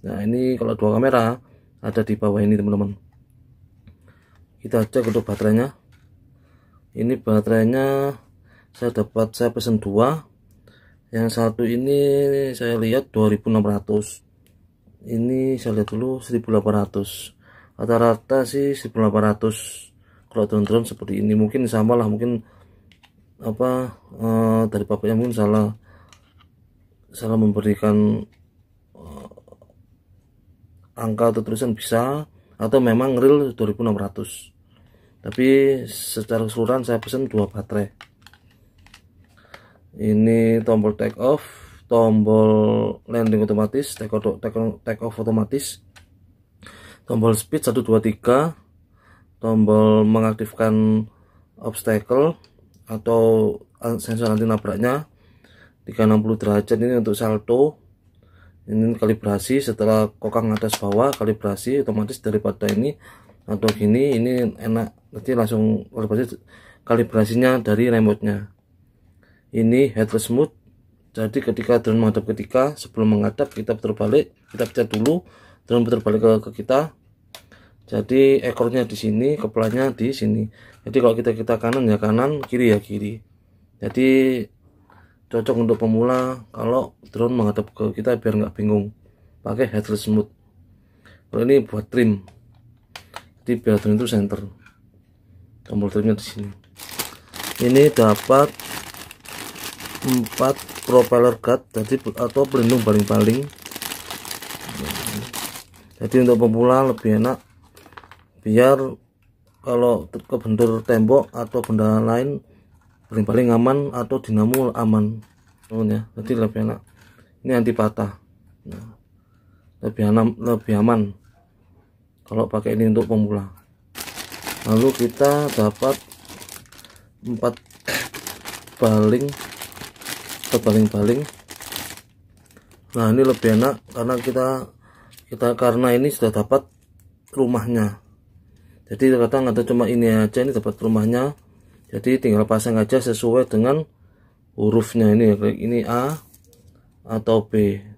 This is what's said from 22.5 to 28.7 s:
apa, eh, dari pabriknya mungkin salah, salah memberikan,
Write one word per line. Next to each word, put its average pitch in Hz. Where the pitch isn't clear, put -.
apa, 127
eh, 113
dari 104
pabriknya 107
mungkin 120
salah, 107
salah 110
memberikan, 104